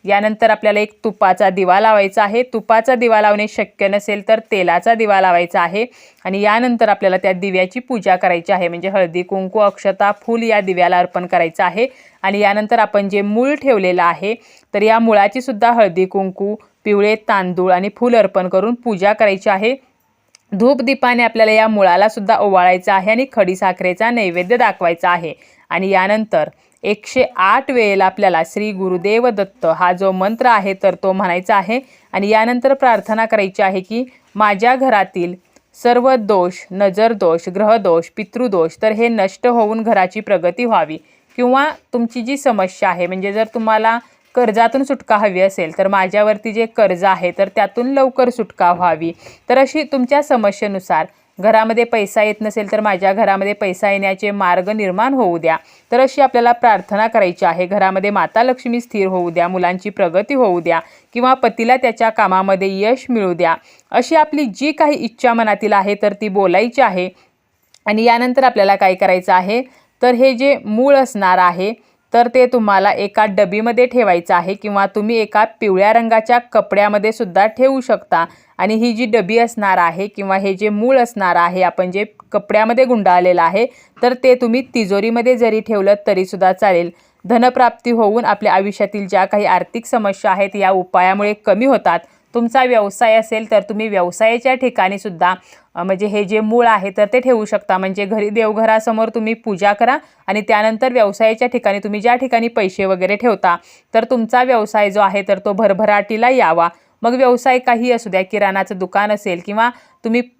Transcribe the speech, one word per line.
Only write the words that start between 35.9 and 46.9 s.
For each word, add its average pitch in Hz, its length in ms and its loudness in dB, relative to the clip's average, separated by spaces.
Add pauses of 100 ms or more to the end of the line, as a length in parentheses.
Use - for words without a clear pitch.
दोष, 196 380 0 (180)
नजर 202 420 0
दोष, 175 360 0
ग्रह 208 280 2
दोष, 170 400 0
पितृदोष, 196 540 -2 (100)
तर 220 100 0
हे 226 160 0
नष्ट 220 400 -2
होऊन 226 340 0
घराची 202 380 0
प्रगती 214 460 -2
व्हावी 165 320 -2 (400)
किंवा 262 320 2 (240)
तुमची 240 280 -6
जी 269 160 -6
समस्या 202 520 -2
आहे, 175 180 -2
म्हणजे 190 260 -6
जर 220 200 -2
तुम्हाला 220 460 0 (360)
कर्जातून 233 480 0
सुटका 240 340 -2
हवी 196 220 0
असेल, 185 380 -2
तर 190 100 0
माझ्यावरती 208 640 0
जे 226 140 -2
कर्ज 185 380 0